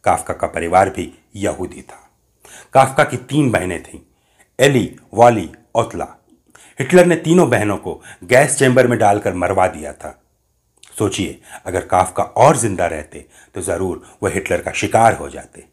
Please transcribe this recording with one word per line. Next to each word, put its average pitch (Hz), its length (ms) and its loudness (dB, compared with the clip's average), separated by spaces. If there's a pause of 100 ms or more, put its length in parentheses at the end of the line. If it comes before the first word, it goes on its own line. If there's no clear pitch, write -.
काफका 87 300 -2
का - 120 -6
परिवार 87 440 0
भी 90 220 -10 (240)
यहूदी 92 460 -8
था। - 280 -20 (640)
काफका 135 320 2
की 131 120 -6
तीन 135 340 -2
बहनें 87 320 -4
थीं, - 180 -20 (600)
एली, 127 360 2 (180)
वॉली, 110 360 4 (240)
ओतला। 104 320 -4 (720)
हिटलर 175 280 4
ने 170 100 2
तीनों 160 340 2
बहनों 104 260 0
को - 260 -12 (220)
गैस 123 340 2
चेंबर 127 280 4
में 120 120 0
डालकर 104 360 0
मरवा 92 320 0
दिया 78 260 -8
था। - 300 -20 (760)
सोचिए, 98 420 -4 (260)
अगर 90 140 -4
काफका 92 420 -2
और 135 340 4
जिंदा 98 300 -4
रहते 78 400 -10 (280)
तो 98 60 -10
जरूर 87 640 -8
वह 98 80 -2
हिटलर 95 320 -4
का - 100 -10
शिकार 110 420 2
हो 76 140 -10
जाते। - 440 -20